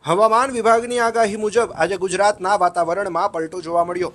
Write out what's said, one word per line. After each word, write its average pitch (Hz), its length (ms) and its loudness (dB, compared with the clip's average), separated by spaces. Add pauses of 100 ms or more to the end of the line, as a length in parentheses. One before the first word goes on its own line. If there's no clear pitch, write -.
હવામાન 220 460 2
વિભાગની 233 480 2
આગાહી 226 380 0
મુજબ 214 360 0
આજે 175 240 -2
ગુજરાતના 190 640 0
વાતાવરણમાં 180 720 0
પલટો 165 300 -6
જોવા 170 240 0
મળ્યો. 175 300 -4